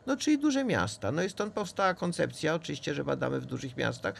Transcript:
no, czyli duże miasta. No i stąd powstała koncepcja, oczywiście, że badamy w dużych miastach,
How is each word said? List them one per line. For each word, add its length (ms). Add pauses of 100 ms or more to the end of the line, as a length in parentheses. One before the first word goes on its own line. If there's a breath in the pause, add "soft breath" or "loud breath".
no, 100
czyli 220
duże 260
miasta. 480
No 100
i 80
stąd 240
powstała 400
koncepcja, 600
oczywiście, 400
że 100
badamy 360
w 60
dużych 300
miastach, 440